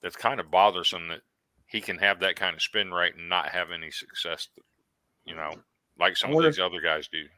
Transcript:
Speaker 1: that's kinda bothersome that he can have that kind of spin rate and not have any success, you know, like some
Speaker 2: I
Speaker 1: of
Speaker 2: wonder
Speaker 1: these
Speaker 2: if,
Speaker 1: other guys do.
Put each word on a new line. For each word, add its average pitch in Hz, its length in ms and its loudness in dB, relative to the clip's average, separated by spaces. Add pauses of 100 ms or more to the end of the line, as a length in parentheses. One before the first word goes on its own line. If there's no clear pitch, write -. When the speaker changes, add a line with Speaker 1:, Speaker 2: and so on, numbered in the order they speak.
Speaker 1:
that's 87 140 -8
kinda 117 280 0
bothersome 90 640 4
that 82 140 -10 (440)
he 113 140 -4
can 90 180 -6
have 98 220 4
that 95 160 2
kind 92 200 -2
of 78 60 -4
spin 98 300 -2
rate 87 220 0
and 85 140 -14
not 87 220 0
have 87 200 -4
any 82 200 -10
success, - 580 -8 (760)
you 85 100 -14
know, 80 180 -8 (460)
like 92 180 2
some - 120 -2
Speaker 2:
I - 20 -2
Speaker 1:
of 147 60 2
Speaker 2:
wonder 160 120 6
Speaker 1:
these 143 100 0
Speaker 2:
if, 92 60 2
Speaker 1:
other 87 160 -2
guys 78 280 0
do. 80 160 -10 (140)